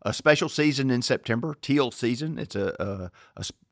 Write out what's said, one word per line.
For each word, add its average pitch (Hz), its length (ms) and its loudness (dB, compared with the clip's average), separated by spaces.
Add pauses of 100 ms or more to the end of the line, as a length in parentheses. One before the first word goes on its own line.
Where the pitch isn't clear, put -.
a 107 100 0
special 147 380 2
season 139 420 2
in 123 120 2
September, 120 580 0
teal 139 280 2
season. 143 480 -2
It's - 180 -8
a, 98 240 -2
a, 95 600 -8
a - 80 -8
sp-, - 240 -12